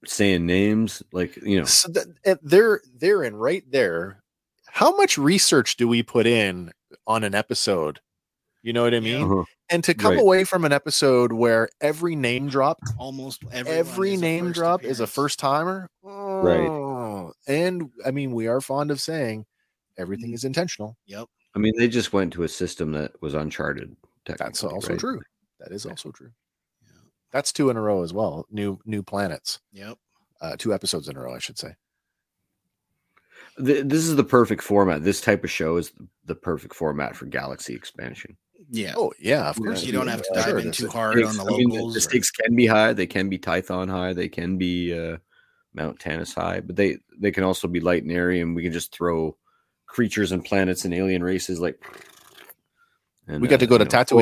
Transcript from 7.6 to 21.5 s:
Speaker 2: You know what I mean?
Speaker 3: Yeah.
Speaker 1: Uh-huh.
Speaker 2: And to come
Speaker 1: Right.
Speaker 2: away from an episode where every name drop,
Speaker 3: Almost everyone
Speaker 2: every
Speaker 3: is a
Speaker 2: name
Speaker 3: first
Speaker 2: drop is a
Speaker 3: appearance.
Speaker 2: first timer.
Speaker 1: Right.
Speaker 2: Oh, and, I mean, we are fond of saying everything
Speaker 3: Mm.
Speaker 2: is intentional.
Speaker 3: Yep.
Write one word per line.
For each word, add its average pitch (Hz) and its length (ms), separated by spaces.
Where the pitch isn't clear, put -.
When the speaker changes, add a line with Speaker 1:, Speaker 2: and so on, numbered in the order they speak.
Speaker 2:
You 117 100
know 120 100
what 120 120
I 120 60
mean? 113 200
Speaker 3:
Yeah. - 60
Speaker 1:
Uh-huh. 95 180
Speaker 2:
And 170 140
to 202 100
come 208 200
Speaker 1:
Right. - 60
Speaker 2:
away 190 240
from 180 200
an 143 80
episode 131 600
where 113 360
every 156 360
name 127 320
drop, 139 300
Speaker 3:
Almost 135 540
everyone 131 260
Speaker 2:
every 185 360
Speaker 3:
is 190 60
a - 40
Speaker 2:
name 165 220
Speaker 3:
first 170 120
Speaker 2:
drop 170 240
is 123 160
a 117 60
Speaker 3:
appearance. - 100
Speaker 2:
first - 240
timer. 170 520
Speaker 1:
Right. 190 640
Speaker 2:
Oh, 123 640
and, 165 440
I 135 60
mean, 135 220
we 113 160
are 123 120
fond 143 300
of 143 100
saying 117 460
everything 101 360
Speaker 3:
Mm. - 20
Speaker 2:
is 120 100
intentional. 135 520
Speaker 3:
Yep. 101 200